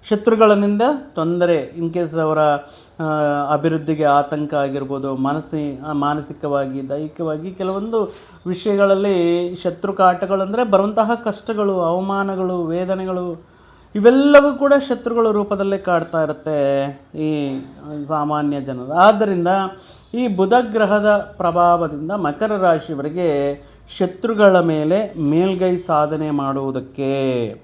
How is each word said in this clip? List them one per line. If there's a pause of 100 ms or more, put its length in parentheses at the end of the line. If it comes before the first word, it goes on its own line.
(100)
ಶತ್ರುಗಳಿಂದ (320)
ತೊಂದರೆ,
in
case
ಅವರ,
ಆ, (480)
ಅಭಿವೃದ್ಧಿಗೆ
ಆತಂಕ
ಆಗಿರ್ಬೋದು,
ಮಾನಸಿ-,
ಆ,
ಮಾನಸಿಕವಾಗಿ,
ದೈಹಿಕವಾಗಿ
ಕೆಲವೊಂದು (320)
ವಿಷಯಗಳಲ್ಲಿ
ಶತ್ರು
ಕಾಟಗಳಂದ್ರೆ
ಬರುವಂತಹ (140)
ಕಷ್ಟಗಳು,
ಅವಮಾನಗಳು,
ವೇದನೆಗಳು (380)
ಇವೆಲ್ಲವೂ
ಕೂಡ (160)
ಶತ್ರುಗಳ
ರೂಪದಲ್ಲೇ
ಕಾಡ್ತಾ
ಇರುತ್ತೆ (320)
ಈ (480)
ಸಾಮಾನ್ಯ
ಜನರು.
ಆದ್ದರಿಂದ (680)
ಈ
ಬುಧ (180)
ಗ್ರಹದ
ಪ್ರಭಾವದಿಂದ
ಮಕರ
ರಾಶಿಯವರಿಗೆ (440)
ಶತ್ರುಗಳ
ಮೇಲೆ
ಮೇಲ್ಗೈ
ಸಾಧನೆ
ಮಾಡುವುದಕ್ಕೆ (120)